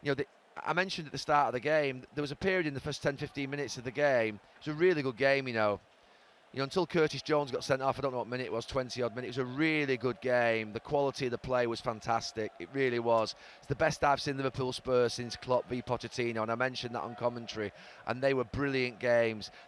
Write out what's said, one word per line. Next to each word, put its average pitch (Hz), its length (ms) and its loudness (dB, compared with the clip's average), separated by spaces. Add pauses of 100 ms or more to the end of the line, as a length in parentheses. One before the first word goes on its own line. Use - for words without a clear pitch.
You 139 80 -4
know, 139 60 0
the, 143 100 -2 (400)
I 151 80 0
mentioned 180 320 -2
at 135 60 -14
the 139 80 -8
start 147 300 2
of 117 40 -2
the 127 60 -2
game, 143 420 0 (140)
there 147 80 -2
was 139 80 -6
a 147 40 -8
period 185 300 0
in 147 80 -4
the 135 60 -8
first 147 240 -6
ten, 143 120 0
fifteen 139 360 -6
minutes 143 260 -6
of 123 60 -10
the 127 80 -6
game, 117 480 2 (160)
it - 100 -20
was 151 100 -4
a 151 40 -6
really 170 240 6
good 127 120 -2
game, 135 320 4
you 123 60 -2
know. 107 260 4 (720)
You - 60 -10
know, 135 60 0
until 165 240 0
Curtis 151 340 2
Jones 147 300 0
got 127 120 -4
sent 135 200 0
off, 135 160 2
I - 20 -6
don't 139 100 0
know 127 60 -4
what 113 100 -4
minute 123 200 -4
it 82 40 -8
was, 113 140 -2
twenty 127 380 -2
odd 113 120 -2
minute, 123 120 -6
it 117 100 -6
was - 0 -
a 131 80 0
really 143 520 2
good 123 220 -2
game. 117 540 2
The 113 60 -6
quality 139 460 0
of 120 60 -2
the 117 60 -2
play 123 300 0
was 117 120 -4
fantastic, 113 800 -4
it 87 160 -12
really 131 240 2
was. 113 380 2 (240)
It's - 80 -16
the 135 80 -2
best - 280 0
I've 139 160 4
seen 143 180 -4
Liverpool 131 360 -2
Spurs 123 400 2
since 120 220 -8
Klopp - 340 0
v 123 140 -4
Pochettino, 117 580 -2
and 110 100 0
I 113 40 0
mentioned 123 400 -2
that 101 80 -4
on 120 100 -8
commentary, 117 580 -4 (360)
and 120 120 -2
they 139 140 2
were 127 120 0
brilliant 127 520 -2
games. 117 540 2 (160)